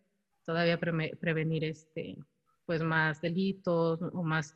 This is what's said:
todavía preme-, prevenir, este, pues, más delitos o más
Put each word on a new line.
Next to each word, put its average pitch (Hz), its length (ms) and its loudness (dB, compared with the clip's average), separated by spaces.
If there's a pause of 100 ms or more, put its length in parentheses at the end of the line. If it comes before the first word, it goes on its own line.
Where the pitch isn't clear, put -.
(460)
todavía 170 340 2
preme-, 165 380 0
prevenir, 160 460 0
este, - 540 -8 (480)
pues, 165 180 -2
más 160 380 2
delitos 170 800 0
o 180 220 -4
más 156 320 -2